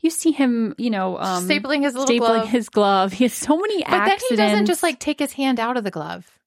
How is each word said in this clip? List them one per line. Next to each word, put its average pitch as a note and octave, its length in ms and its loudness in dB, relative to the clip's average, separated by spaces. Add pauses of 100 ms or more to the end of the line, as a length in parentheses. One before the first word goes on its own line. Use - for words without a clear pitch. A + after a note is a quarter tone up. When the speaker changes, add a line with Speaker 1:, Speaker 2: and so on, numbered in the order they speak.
Speaker 1:
you D#4+ 100 0
see D#4+ 200 0
him, A#3+ 460 0
you A#3+ 140 -2
know, F#3+ 260 -2
um, F3+ 320 -4
Speaker 2:
Stapling C4+ 360 0
his C#4 100 0
little C4 200 -2
Speaker 1:
stapling A#3+ 40 4
Speaker 2:
glove. A3+ 320 2
Speaker 1:
his A3+ 180 0
glove. G3 460 2
He B3+ 100 2
has A#3 80 2
so - 240 0
many G4 260 -2
Speaker 2:
But - 100 -2
then G4 260 2 (100)
he B4 80 0
doesn't - 80 4
Speaker 1:
accidents. G#3+ 240 2
Speaker 2:
just, F4 140 0
like, D#4+ 180 -2
take D4 180 -4
his C#4+ 140 -2
hand C4+ 260 -2
out A#3+ 200 -2
of A3 60 -6
the G3 60 -4
glove. E3+ 400 -12 (160)